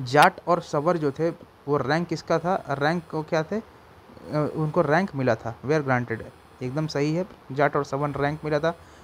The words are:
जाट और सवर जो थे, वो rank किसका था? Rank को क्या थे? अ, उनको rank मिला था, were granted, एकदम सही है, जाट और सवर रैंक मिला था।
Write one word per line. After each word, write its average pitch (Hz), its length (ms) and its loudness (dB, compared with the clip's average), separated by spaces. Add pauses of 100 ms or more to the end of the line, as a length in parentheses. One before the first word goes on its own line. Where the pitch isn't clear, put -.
जाट 147 320 6 (140)
और 175 140 4
सवर 160 360 0
जो 147 140 0
थे, 156 180 -2
वो - 480 -4
rank 147 300 0
किसका 170 320 0
था? 175 300 -2
Rank 147 420 0
को 156 120 -4
क्या 156 200 0
थे? 196 120 -4
अ, 226 60 -2 (960)
उनको 156 260 0
rank 160 340 2
मिला 127 200 2
था, 117 260 -10
were 147 220 0
granted, 120 400 0 (380)
एकदम 139 260 -4
सही 151 280 0
है, 180 100 -2 (260)
जाट 147 240 2
और 143 100 0
सवर 143 240 -2
रैंक 143 360 -2
मिला 151 140 0
था। 165 160 0 (280)